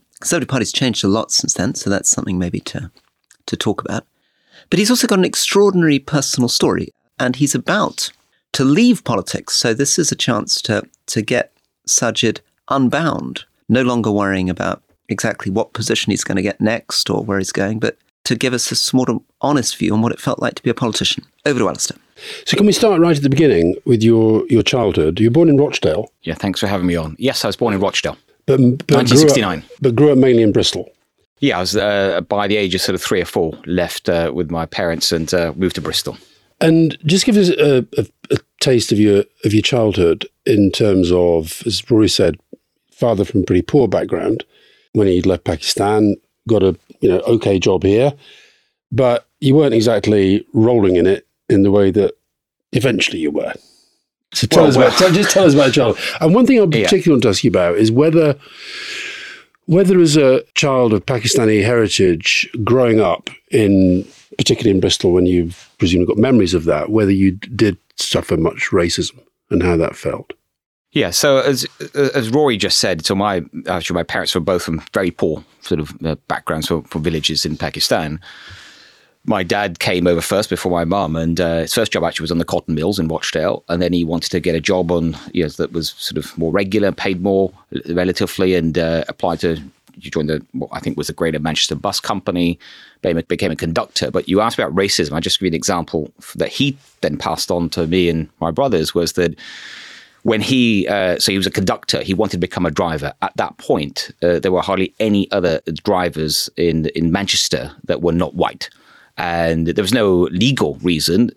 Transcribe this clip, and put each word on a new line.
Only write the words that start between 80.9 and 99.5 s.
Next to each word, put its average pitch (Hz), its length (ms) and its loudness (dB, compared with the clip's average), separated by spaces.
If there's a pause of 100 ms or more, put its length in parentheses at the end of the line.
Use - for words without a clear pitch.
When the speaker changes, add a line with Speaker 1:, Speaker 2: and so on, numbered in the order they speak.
Speaker 3:
and, 82 240 -2
uh, 82 220 0
his 80 120 -6
first 92 200 -2
job 82 100 -2
actually 82 220 -4
was 80 60 -6
on 85 80 -2
the 82 60 -2
cotton 82 300 -4
mills 85 240 -2
in 80 80 -2
Rochdale, 80 640 -4
and 87 120 -2
then 87 120 0
he 85 100 0
wanted 82 280 -6
to 90 100 -2
get 85 120 -2
a 82 60 -2
job 90 320 -2
on, 82 260 -2 (140)
you 87 120 -2
know, 76 60 -4
that - 220 -6
was 82 260 -6
sort - 260 -10
of - 140 -16
more 82 140 -2
regular, 98 400 0
paid 92 320 -6
more, 98 280 0 (220)
uh, 71 200 -8
relatively, 92 600 -2
and, 82 240 0
uh, 82 300 -2
applied 85 320 -4
to, 82 200 -2 (400)
he - 100 -18
joined 78 200 -4
the, 78 220 -6
what - 220 -10
I - 60 -8
think - 180 -8
was 73 100 -8
the 80 60 -10
Greater 80 260 -4
Manchester 78 340 -4
Bus 85 280 -6
Company, 87 580 -4 (420)
became 85 160 -2
a, 82 60 -4
became 90 260 -4
a 76 60 -4
conductor. - 560 -4
But - 180 -4
you 95 120 2
asked 117 180 0
about 82 160 -2
racism, 92 380 0
I'll 78 80 -4
just - 180 -2
give 95 60 -4
you 87 60 0
an 82 40 -4
example 82 640 -4
f-, - 140 -20
that - 160 -4
he 139 280 -4 (240)
then 76 160 -4
passed - 320 -6
on 87 200 -2
to 82 180 -4
me 87 220 2
and 80 200 -4 (120)
my 82 100 -2
brothers, 87 420 -2
was 85 200 -2
that 85 220 -2 (880)